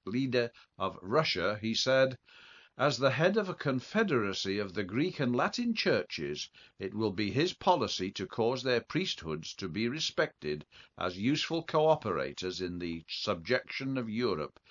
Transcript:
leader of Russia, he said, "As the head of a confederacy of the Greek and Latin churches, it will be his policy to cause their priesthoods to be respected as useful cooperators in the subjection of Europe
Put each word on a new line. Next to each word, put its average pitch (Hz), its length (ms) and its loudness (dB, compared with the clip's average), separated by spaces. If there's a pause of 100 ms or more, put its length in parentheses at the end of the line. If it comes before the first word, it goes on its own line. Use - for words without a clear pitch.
leader 120 460 0 (280)
of 95 220 -2
Russia, 104 600 0
he 113 140 0
said, 131 440 4 (580)
"As 131 220 2
the 131 120 4
head 170 260 4
of 202 120 0
a 175 60 -4
confederacy 123 1040 0
of 95 160 -4
the 101 80 -2
Greek 131 380 -2
and 123 160 2
Latin 220 380 0
churches, 82 760 -2 (280)
it 98 160 -6
will 107 180 0
be 101 180 -2
his 147 220 0
policy 107 600 2
to 98 140 -6
cause 120 360 0
their 127 180 2
priesthoods - 720 -4
to 95 140 -6
be 107 200 -2
respected 120 800 -4 (320)
as 90 200 -2
useful 156 460 -2
cooperators 92 960 0
in 90 180 -4
the 85 300 -6
subjection 123 880 -2
of 113 140 -4
Europe 104 500 -2 (100)